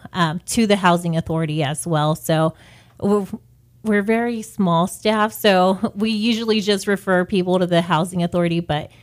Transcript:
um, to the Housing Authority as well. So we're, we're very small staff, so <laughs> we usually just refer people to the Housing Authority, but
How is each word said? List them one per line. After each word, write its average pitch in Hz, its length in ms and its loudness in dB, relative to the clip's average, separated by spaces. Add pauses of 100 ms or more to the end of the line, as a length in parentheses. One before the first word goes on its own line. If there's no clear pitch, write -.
(140)
um, 170 320 0
to 226 200 0
the 202 100 4
Housing 175 400 2
Authority 160 460 -2
as 143 240 -4
well. 156 280 0
So 160 400 0 (440)
we're, 202 280 0 (560)
we're 208 200 0
very 233 400 -2
small 175 440 0
staff, 214 460 0
so 190 600 2
<laughs> - 20 -16
we 220 160 -2
usually 220 500 0
just 196 260 -2
refer 190 400 0
people 185 320 0
to 180 80 0
the 175 160 2
Housing 175 400 0
Authority, 170 380 0
but 151 300 -4 (120)